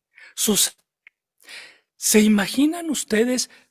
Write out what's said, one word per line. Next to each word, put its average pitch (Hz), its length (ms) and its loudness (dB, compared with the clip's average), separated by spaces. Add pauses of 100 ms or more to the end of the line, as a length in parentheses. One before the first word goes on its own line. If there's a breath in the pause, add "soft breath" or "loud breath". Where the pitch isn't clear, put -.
(340 loud breath)
sus... - 420 -2 (1200 loud breath)
¿Se - 240 2
imaginan 262 720 0
ustedes 240 600 -2 (200 soft breath)